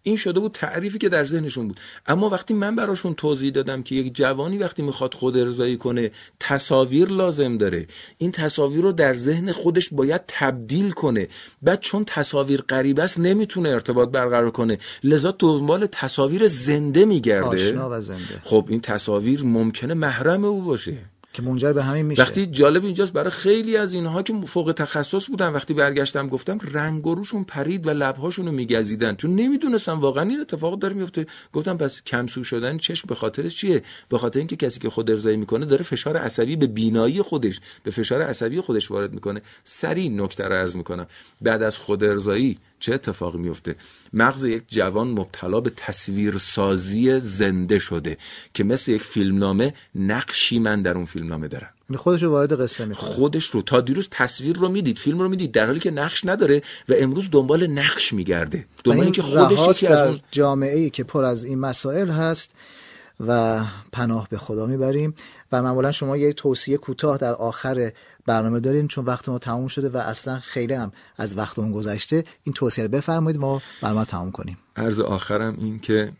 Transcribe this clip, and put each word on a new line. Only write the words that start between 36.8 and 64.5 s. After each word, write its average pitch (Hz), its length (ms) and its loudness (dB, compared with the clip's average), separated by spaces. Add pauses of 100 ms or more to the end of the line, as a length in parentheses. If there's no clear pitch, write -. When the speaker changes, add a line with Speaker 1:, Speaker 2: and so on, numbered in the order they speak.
Speaker 1:
خودش، 120 380 -2 (220)
به - 80 -6
فشار 123 320 -2
عصبی 139 380 -2
خودش 107 300 -2
وارد 101 240 -4
می‌کنه. 101 280 -6 (220)
سریع 160 460 -4
نکته 101 340 -4
رو 95 100 -2
عرض 90 220 -2
می‌کنم، 87 300 -8 (340)
بعد 113 220 2
از 107 160 -2
خود 104 260 0
ارضایی 104 540 2 (220)
چه 117 140 -2
اتفاقی 87 440 -6
میفته؟ 85 360 -6 (380)
مغز 131 320 2
یک 113 240 -2
جوان 107 400 0
مبتلا 101 520 -2
به 120 160 -2
تصویرسازی 101 1400 0
زنده 98 580 0
شده 80 400 -4 (360)
که 101 100 0
مثل 123 280 0
یک 107 100 0
فیلمنامه 98 720 2 (200)
نقشی 110 640 -2
من 107 240 2
در 90 120 0
اون 90 100 -4
فیلمنامه 82 440 -8
دارم. - 200 -12 (220)
Speaker 2:
یعنی 131 80 -6
خودش 175 240 2
رو 165 80 2
وارد 143 300 2
قصه 120 240 -2
می‌کنه. 104 260 -8
Speaker 1:
خودش 147 360 0
رو، 104 160 -2
تا 127 180 4
دیروز 139 300 -2
تصویر 135 460 -2
رو 180 120 2
می‌دید، 180 300 0
فیلم 170 200 0
رو 185 100 0
می‌دید، 180 240 -2
در 110 140 4
حالی 143 140 0
که 185 100 -2
نقش 151 340 -4
نداره 175 380 4 (260)
و 131 100 6
امروز 143 340 0
دنبال 151 340 4
نقش 143 460 0
می‌گرده، 90 460 -2
Speaker 2:
و - 40 -8 (220)
Speaker 1:
دنبال 120 120 6
Speaker 2:
این 175 80 6
Speaker 1:
اینکه 185 180 2
خودش 143 360 6
Speaker 2:
رهاست 180 240 6
Speaker 1:
یکی 175 100 6
از 147 60 8
Speaker 2:
در 139 100 4
Speaker 1:
اون 143 120 -2 (100)
Speaker 2:
جامعه‌ای 139 600 2
که - 140 -6
پر 135 200 0
از 120 200 0
این 135 140 -4
مسائل 135 520 -2
هست 160 440 -2 (720)
و 113 340 2 (320)
پناه 113 380 -2
به 110 60 -4
خدا 110 300 -4